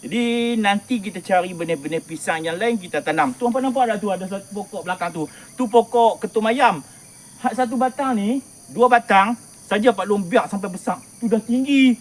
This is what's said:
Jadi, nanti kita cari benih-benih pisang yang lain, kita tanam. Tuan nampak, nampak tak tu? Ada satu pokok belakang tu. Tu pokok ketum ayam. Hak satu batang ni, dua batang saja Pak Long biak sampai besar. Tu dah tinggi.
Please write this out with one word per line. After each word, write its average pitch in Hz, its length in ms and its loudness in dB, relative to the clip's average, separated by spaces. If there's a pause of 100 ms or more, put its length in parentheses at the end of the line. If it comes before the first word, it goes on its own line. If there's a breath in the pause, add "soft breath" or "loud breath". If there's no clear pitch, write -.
Jadi, 233 560 -2
nanti 202 400 -2
kita 190 160 -10
cari 180 400 0
benih-benih 160 400 -4
pisang 160 480 -6
yang 165 160 -4
lain, 233 160 0
kita 170 240 -6
tanam. 285 320 0
Tuan 240 160 -2
nampak, 254 160 -2
nampak 262 240 0
tak 208 80 -2
tu? 208 160 -4
Ada 185 160 -6
satu 196 240 -10
pokok 202 320 -10
belakang 180 240 -6
tu. 165 140 -6 (340 loud breath)
Tu 254 80 -2
pokok 226 560 2
ketum 220 240 -2
ayam. 226 400 2 (560 loud breath)
Hak 233 160 -2
satu 254 160 -2
batang 254 400 -2
ni, 220 320 -2 (240)
dua 190 160 2
batang 226 480 4 (320)
saja 208 240 2
Pak 190 160 -2
Long 202 160 0
biak 190 240 2
sampai 196 240 -6
besar. 180 320 -8 (160)
Tu 240 80 -8
dah 220 160 2
tinggi. 262 600 4